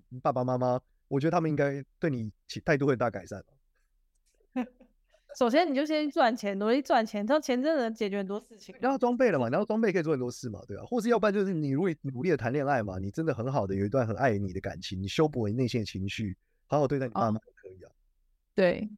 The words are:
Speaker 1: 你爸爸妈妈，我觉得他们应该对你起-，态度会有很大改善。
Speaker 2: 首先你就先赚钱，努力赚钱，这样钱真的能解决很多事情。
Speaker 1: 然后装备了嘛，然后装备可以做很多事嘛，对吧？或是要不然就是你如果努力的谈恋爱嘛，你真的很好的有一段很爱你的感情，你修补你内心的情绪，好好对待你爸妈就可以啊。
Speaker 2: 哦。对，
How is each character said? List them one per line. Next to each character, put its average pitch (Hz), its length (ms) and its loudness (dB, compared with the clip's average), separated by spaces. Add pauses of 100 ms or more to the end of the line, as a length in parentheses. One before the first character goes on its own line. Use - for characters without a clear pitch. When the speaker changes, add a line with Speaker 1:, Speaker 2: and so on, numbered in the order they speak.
Speaker 1:
你 127 120 -14
爸 147 120 0
爸 127 100 0
妈 127 140 0
妈， 127 240 2 (280)
我 139 120 0
觉 143 60 0
得 165 40 2
他 170 100 2
们 160 100 0
应 147 40 -2
该 143 300 0 (140)
对 175 100 0
你 113 240 -4 (160)
起-， - 160 -10
态 160 140 4
度 135 80 2
会 143 60 6
有 - 0 -
很 117 60 2
大 120 120 2
改 98 160 -10
善。 95 180 -14 (1900)
Speaker 2:
首 240 100 4
先 320 220 4
你 269 40 0
就 277 100 2
先 302 260 0
赚 262 260 2
钱， 202 220 -4
努 208 100 0
力 262 140 2
赚 247 220 2
钱， 208 220 -6
这 240 60 2
样 302 80 4
钱 254 220 -2
真 320 140 2
的 254 80 0
能 226 100 -4
解 220 140 -4
决 196 100 -4
很 196 80 -4
多 202 140 -6
事 - 160 -20
情。 - 240 -20
Speaker 1:
然 - 100 2
后 - 80 0
装 240 180 2
备 247 140 6
了 160 80 4
嘛， 120 100 2
然 139 100 2
后 208 60 2
装 220 160 0
备 220 120 4
可 185 60 2
以 170 40 2
做 156 100 2
很 143 60 2
多 123 120 -2
事 127 200 -8
嘛， 95 160 -10
对 101 100 -10
吧？ 101 80 -12
或 233 160 -2
是 208 80 0
要 233 100 6
不 196 80 2
然 208 60 4
就 202 120 2
是 196 80 -2
你 151 180 0
如 135 100 2
果 190 100 2 (120)
努 131 200 -6
力 180 80 2
的 156 60 4
谈 120 160 -2
恋 143 140 0
爱 135 160 2
嘛， 95 160 -4
你 98 120 -6
真 165 140 -4
的 151 100 0
很 117 160 -4
好 147 160 0
的 190 80 -2
有 196 100 0
一 104 40 0
段 127 180 2
很 107 100 -2
爱 120 200 2
你 98 160 -2
的 92 80 -6
感 90 200 -8
情， 95 220 -6
你 98 60 -4
修 156 180 2
补 127 220 -2
你 104 60 -2
内 127 120 0
心 120 140 -2
的 104 40 -4
情 95 240 -6
绪， 98 280 -6 (300)
好 139 120 0
好 147 80 2
对 139 120 0
待 131 80 -2
你 117 60 -8
爸 110 180 0
妈 107 80 0
就 - 180 -20
可 - 120 -20
以 92 160 -20
啊。 - 40 -20
Speaker 2:
哦。 - 40 -20 (640)
对， 190 440 0